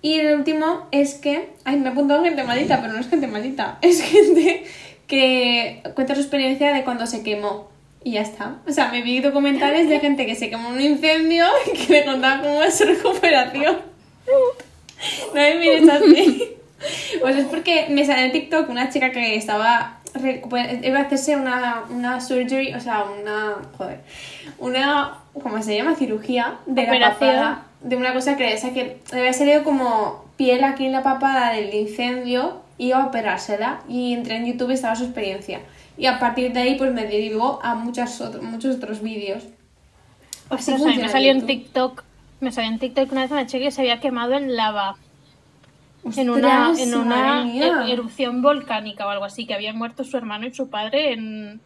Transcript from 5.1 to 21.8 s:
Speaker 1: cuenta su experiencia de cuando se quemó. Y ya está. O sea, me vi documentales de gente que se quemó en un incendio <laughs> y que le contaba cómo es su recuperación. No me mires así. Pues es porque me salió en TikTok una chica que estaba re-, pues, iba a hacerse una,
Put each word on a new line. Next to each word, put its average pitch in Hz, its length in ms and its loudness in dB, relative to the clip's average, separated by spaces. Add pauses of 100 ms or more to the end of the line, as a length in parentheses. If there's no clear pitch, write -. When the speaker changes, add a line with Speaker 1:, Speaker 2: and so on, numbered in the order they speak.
Speaker 1:
cuenta 269 200 0
su 285 60 0
experiencia 277 520 0
de 262 100 0
cuando 233 240 -4
se 220 160 -8
quemó. 208 500 -6 (340)
Y 240 40 -4
ya 208 100 -2
está. 214 360 -8 (100)
O 311 40 -4
sea, 269 200 2
me 240 100 -4
vi 247 180 -2
documentales 285 680 2
de 302 100 4
gente 277 280 0
que 233 80 -4
se 226 160 -8
quemó 226 180 -8
en 247 60 -6
un 262 60 -2
incendio 320 600 2 (160)
<laughs> - 140 -2
y - 20 -2
que - 180 2
le 294 120 6
contaba 269 380 0
cómo 294 180 2
es 339 160 2
su 415 60 4
recuperación. 311 920 2 (500)
No - 1040 -2
me 294 220 4
mires 330 340 8
así. 330 640 6 (680)
Pues 269 180 2
es 277 80 2
porque 330 440 0
me 285 160 4
salió 254 200 2
en 254 60 0
TikTok 311 380 0
una 254 220 -4
chica 262 200 0
que 233 240 -2
estaba 220 680 0 (120)
re-, 254 340 -4
pues, 247 380 -4
iba 262 140 2
a - 20 2
hacerse 277 340 0
una, 254 540 -2